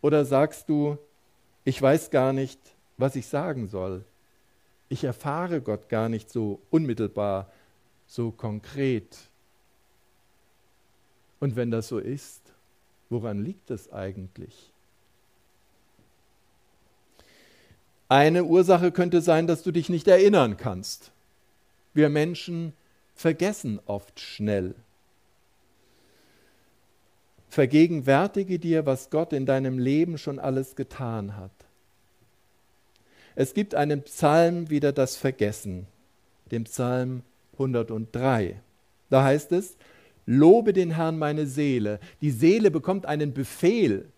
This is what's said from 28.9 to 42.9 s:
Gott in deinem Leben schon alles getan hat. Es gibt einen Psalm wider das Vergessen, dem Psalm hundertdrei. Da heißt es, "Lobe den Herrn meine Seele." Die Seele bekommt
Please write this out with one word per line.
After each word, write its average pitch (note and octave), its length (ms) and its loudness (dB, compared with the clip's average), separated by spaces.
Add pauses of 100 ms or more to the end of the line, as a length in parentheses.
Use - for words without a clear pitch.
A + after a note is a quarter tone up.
Gott D#3+ 220 -2
in C3+ 140 -2
deinem C3+ 320 0
Leben D3+ 400 0
schon C#3 200 -8
alles C3+ 380 -4
getan A2+ 600 -8
hat. F#2+ 140 -16 (1800)
Es C3+ 180 -2
gibt G3+ 220 -4
einen D3 280 0
Psalm E3+ 680 2
wider D3 220 0
das C3+ 240 0
Vergessen, G#2 680 -4 (640)
dem A#2 140 -6
Psalm B2+ 580 -4 (360)
hundertdrei. A#2 1000 -2 (500)
Da C3+ 140 6
heißt D3 280 2
es, F#3 240 -2 (480)
"Lobe F#3 480 4
den F3+ 180 0
Herrn D#3+ 280 -2
meine D3+ 280 -4
Seele." B2+ 540 -2 (220)
Die D3+ 80 0
Seele F3 400 4
bekommt F3+ 340 -4